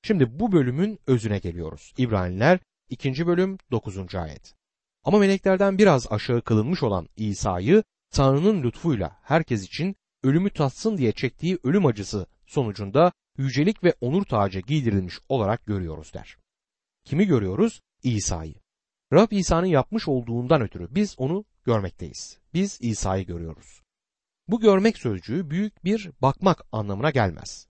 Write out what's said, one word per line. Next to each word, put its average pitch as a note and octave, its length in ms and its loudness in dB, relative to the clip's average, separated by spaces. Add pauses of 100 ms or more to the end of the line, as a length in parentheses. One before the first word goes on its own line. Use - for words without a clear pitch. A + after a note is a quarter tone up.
Şimdi C#3+ 380 2
bu A3 120 0
bölümün D#3+ 540 2
özüne G#2+ 320 2
geliyoruz. E2+ 600 -10
İbraniler A2 600 2 (320)
ikinci C3+ 360 -4
bölüm F#3 320 -2 (120)
dokuzuncu F#2+ 500 -6
ayet. D#2 340 -14 (500)
Ama G3 140 4
meleklerden G3 600 2
biraz E3 340 4
aşağı A#2 300 -2
kılınmış A2+ 400 0
olan G2 340 -2
İsa'yı G#2+ 680 2 (280)
Tanrı'nın D3 520 2
lütfuyla A#2+ 600 -4
herkes C3 420 -2
için F#2 320 -6 (260)
ölümü E3 280 2
tatsın F#3+ 460 -2
diye B2 160 2
çektiği D#3+ 520 -4
ölüm E3+ 220 2
acısı G2+ 400 -2 (200)
sonucunda A2+ 680 0 (260)
yücelik C#3 460 -2
ve F3 160 4
onur D#3 240 -2
tacı G2 360 -2
giydirilmiş G2+ 580 -2 (100)
olarak A2+ 380 -2
görüyoruz E2 480 -8
der. - 240 -18 (680)
Kimi F3 220 0
görüyoruz? C3 540 2 (220)
İsa'yı. F#2 520 -2 (580)
Rab G3 180 6
İsa'nın F3+ 360 0
yapmış F3 420 0
olduğundan B2 540 0
ötürü F2 280 -8
biz G3 280 -2
onu E3+ 260 -4 (200)
görmekteyiz. G2 760 -4 (160)
Biz G3 260 -2
İsa'yı G2 460 -2
görüyoruz. E2 560 -14 (680)
Bu G#3+ 120 0
görmek G#3 380 4
sözcüğü B2+ 520 -4
büyük G3 340 -4
bir G3 260 -2 (120)
bakmak D3+ 400 2 (100)
anlamına G#2+ 380 -2
gelmez. G#2 600 -2